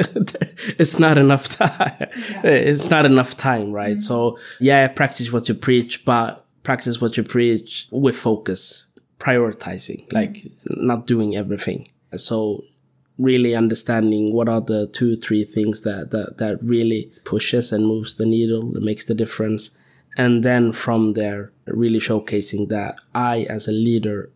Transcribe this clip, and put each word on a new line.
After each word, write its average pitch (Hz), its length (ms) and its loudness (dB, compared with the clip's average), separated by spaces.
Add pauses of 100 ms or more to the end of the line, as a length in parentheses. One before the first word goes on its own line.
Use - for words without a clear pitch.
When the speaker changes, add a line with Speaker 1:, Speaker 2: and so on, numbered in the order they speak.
(800)
Speaker 1:
It's - 200 4
not 156 200 6
enough 139 300 6
time. - 500 0
Speaker 2:
Yeah. 214 460 -8
Speaker 1:
It's 147 460 4
not 156 160 6
enough 131 300 4
time, 110 360 -2
right? 104 240 -2
Speaker 2:
Mm. 104 60 -2
Speaker 1:
So, 120 360 0 (220)
yeah, 135 280 6
practice 127 440 -2
what 120 160 -2
you 113 60 2
preach, 120 500 0
but 117 400 0 (180)
practice 123 380 -4
what 117 160 -2
you 113 60 -2
preach 117 680 0
with 127 260 0
focus, - 760 -2 (260)
prioritizing, 113 920 -2
Speaker 2:
Mm. - 40 -10
Speaker 1:
like, 107 260 0 (280)
not 120 400 -2
doing 107 300 0
everything. 98 500 -6 (300)
So 107 480 -2 (540)
really 123 360 2
understanding 110 800 2
what 117 160 0
are 113 120 2
the 107 260 -2
two, 117 300 0
three 107 280 0
things 107 380 -2
that, 101 280 -6
that, - 280 -6
that 107 240 -4
really 113 480 0 (140)
pushes - 480 0
and 107 140 2
moves 110 300 -2
the 110 100 0
needle 113 360 0 (120)
and 104 100 -6
makes 107 200 -4
the 117 100 -2
difference. 107 560 -4 (460)
And 120 280 2
then 120 280 2
from 110 420 0
there, 104 380 -4 (140)
really 113 340 0
showcasing 104 680 -2
that 104 300 -6 (160)
I, 120 340 -2
as 110 200 -6
a 110 40 -2
leader 110 640 0